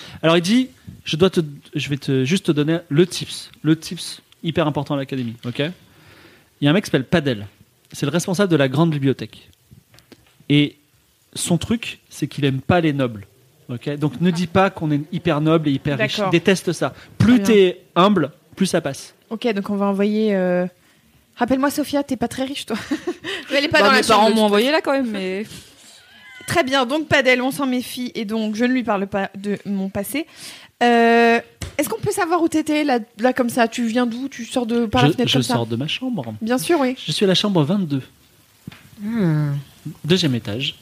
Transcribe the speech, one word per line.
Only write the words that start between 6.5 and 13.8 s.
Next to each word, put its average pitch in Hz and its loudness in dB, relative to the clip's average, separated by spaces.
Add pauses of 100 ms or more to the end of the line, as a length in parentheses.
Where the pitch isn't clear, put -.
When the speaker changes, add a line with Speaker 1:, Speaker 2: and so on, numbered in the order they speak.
Speaker 1:
y - 4
a 147 6
un - 4
mec 208 2
qui - -14
s'appelle 135 0
Padel. 131 0 (440)
C'est - -6
le 139 0
responsable 180 0
de 156 6
la 139 4
grande 151 2
bibliothèque. 135 -4 (1000)
Et 147 2 (580)
son - 0
truc, - -6 (100)
c'est - -8
qu'il - -6
aime 135 0
pas 180 2
les 156 2
nobles. 120 -4 (440)
Ok ? 123 -10